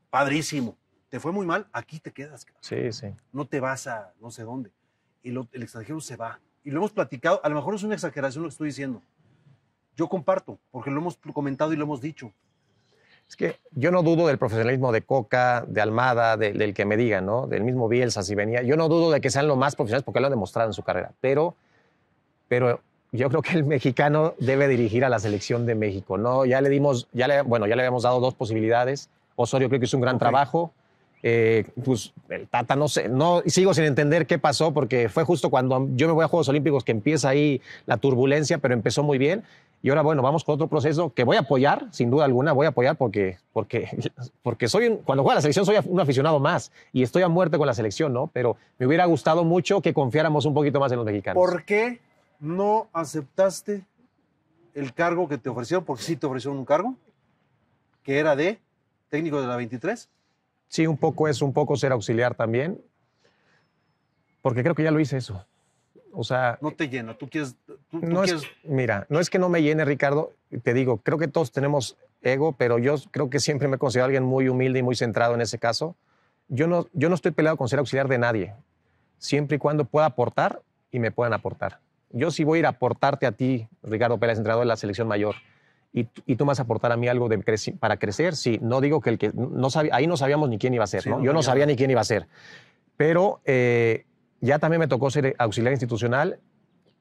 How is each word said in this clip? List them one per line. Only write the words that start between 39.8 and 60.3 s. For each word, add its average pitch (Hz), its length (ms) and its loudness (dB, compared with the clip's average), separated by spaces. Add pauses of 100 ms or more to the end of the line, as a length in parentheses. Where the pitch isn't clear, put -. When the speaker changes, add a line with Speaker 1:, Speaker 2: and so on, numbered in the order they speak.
Speaker 2:
Y 127 60 0
ahora, 151 140 4
bueno, 151 180 2
vamos 143 220 2
con 151 120 -2
otro 151 120 -2
proceso 151 460 0
que 127 100 0
voy 160 140 4
a 202 40 2
apoyar, 147 500 2
sin 120 200 -2
duda 147 140 4
alguna, 131 280 2
voy 139 140 4
a - 20 0
apoyar 131 280 2
porque, 98 400 -2 (160)
porque, 107 360 -4 (320)
<laughs> - 220 -16
porque 120 240 -2
soy 220 200 2
un, 220 100 0
cuando 139 260 0
juega 247 120 4
la 175 60 2
selección 151 240 2
soy 208 100 4
af-, 196 120 2
un 180 120 0
aficionado 143 400 2
más 147 320 0 (220)
y 127 100 2
estoy 170 200 2
a 180 60 4
muerte 165 280 2
con 147 100 2
la 123 60 2
selección, 120 400 -2
¿no? 131 200 -2
Pero 120 240 0 (220)
me 127 80 0
hubiera 170 180 4
gustado 165 380 2
mucho 180 380 2
que 156 120 0
confiáramos 151 520 2
un 151 100 0
poquito 143 240 2
más 139 120 2
en 123 60 0
los 117 80 -4
mexicanos. 104 340 -2
Speaker 1:
¿Por 180 260 2
qué 226 340 0 (400)
no 196 540 -2
aceptaste 180 920 -4 (920)
el 139 180 -8
cargo 170 340 0
que 139 120 -4
te 131 100 -8
ofrecieron? 127 340 -2
Porque 135 200 -8
sí 160 120 -4
te 143 120 -4
ofrecieron 131 320 -6
un 131 60 -10
cargo, 196 300 0 (1080)
que 135 160 0
era 156 160 4
de 175 240 0 (500)
técnico 147 320 -2
de 127 60 -4
la 123 80 -4
veintitrés. 123 540 -6 (580)